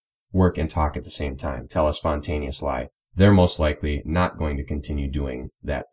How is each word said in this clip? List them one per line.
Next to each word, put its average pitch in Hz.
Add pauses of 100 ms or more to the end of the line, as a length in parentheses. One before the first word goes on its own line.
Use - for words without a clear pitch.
(340)
work 90
and 80
talk 76
at -
the -
same 69
time 69
tell 78
a 76
spontaneous 73
lie, 65 (260)
they're 98
most 90
likely 73
not 87
going 73
to 71
continue 73
doing 67 (120)
that 76